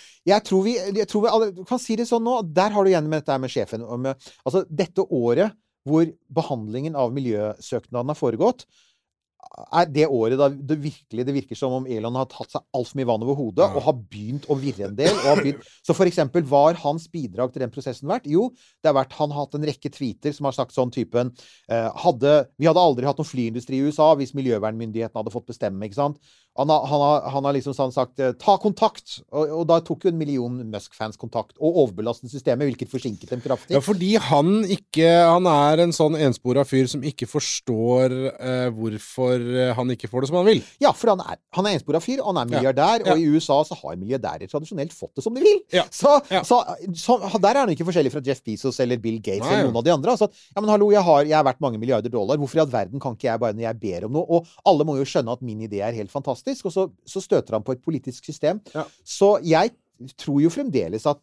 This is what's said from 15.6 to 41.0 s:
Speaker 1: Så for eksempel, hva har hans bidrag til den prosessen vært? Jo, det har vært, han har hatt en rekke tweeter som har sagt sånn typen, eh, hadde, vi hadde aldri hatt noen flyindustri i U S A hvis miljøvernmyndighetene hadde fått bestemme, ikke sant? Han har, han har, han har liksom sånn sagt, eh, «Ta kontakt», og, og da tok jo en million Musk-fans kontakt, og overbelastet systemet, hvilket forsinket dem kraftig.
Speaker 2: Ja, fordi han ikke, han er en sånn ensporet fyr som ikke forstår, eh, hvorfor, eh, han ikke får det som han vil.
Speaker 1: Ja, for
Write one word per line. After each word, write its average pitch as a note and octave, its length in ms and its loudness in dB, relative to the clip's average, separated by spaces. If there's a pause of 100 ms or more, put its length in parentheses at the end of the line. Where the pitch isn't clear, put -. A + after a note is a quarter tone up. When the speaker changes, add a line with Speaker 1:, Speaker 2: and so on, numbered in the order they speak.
Speaker 1:
Så E3 100 2
for F#3 140 4
eksempel, F3 320 0
hva C#3+ 220 4 (100)
har F3 80 -8
hans D#3 260 -4
bidrag A#2+ 460 -4
til - 80 -10
den B2+ 80 -4
prosessen C3+ 400 -10
vært? A#3+ 160 -4
Jo, F3 240 2 (320)
det D#3 100 2
har C#3 140 4
vært, - 80 -20
han D3+ 160 -2
har C#3+ 160 -4
hatt - 80 -16
en D3 80 -4
rekke D3+ 320 -6
tweeter C3+ 400 -6
som D3 120 -8
har C3+ 80 -2
sagt B2+ 200 -6
sånn B2+ 180 0
typen, A#2+ 400 -2 (380)
eh, A2+ 260 0
hadde, C#3+ 520 2 (100)
vi C#3+ 80 0
hadde E3 160 6
aldri C3+ 240 2
hatt C#3 160 -2
noen D3+ 80 -6
flyindustri B2 480 -4
i C3+ 80 0
U D3 40 0
S D3 100 -8
A D#3 160 6
hvis C#3 180 -6
miljøvernmyndighetene A2+ 880 -4
hadde G#2+ 100 -8
fått A#2+ 140 -10
bestemme, G2+ 400 -8
ikke G2+ 160 -12
sant? D3 160 -2 (400)
Han C#3+ 120 0
har, D#3 180 4
han C#3+ 140 0
har, C#3+ 300 2
han C#3 120 -4
har C#3+ 100 0
liksom C#3 220 -4
sånn C3 160 -2
sagt, B2+ 280 -4
eh, C3 200 0
«Ta G3 180 4
kontakt», - 720 -2
og, D3 200 -2 (100)
og E3+ 80 -4
da E3 140 4
tok E3 240 -6
jo F#3+ 40 4
en E3+ 80 -4
million C#3 360 -4 (180)
Musk-fans G#2+ 460 -10
kontakt, A2+ 420 -8
og D#3+ 240 2
overbelastet A2 480 -4
systemet, C3 400 -2
hvilket A#2+ 180 -8
forsinket A#2 400 -8
dem B2 120 -6
kraftig. C3+ 340 -4
Speaker 2:
Ja, F3+ 80 6
fordi F#3+ 340 0
han E3+ 460 2
ikke, F3+ 420 -2
han E3+ 400 8
er D#3 380 4
en F3 80 2
sånn D#3 240 2
ensporet C3+ 500 2
fyr C3 220 2
som B2+ 160 -8
ikke C#3 240 -6
forstår, B2 880 0 (240)
eh, B2+ 320 -2
hvorfor, A2+ 640 -4
eh, B2 400 0
han B2 160 -2
ikke A#2 160 -6
får B2 160 -4
det C3+ 60 -4
som E3+ 100 0
han F3+ 80 4
vil. G#3 160 4 (160)
Speaker 1:
Ja, C4+ 140 4
for A#3 180 0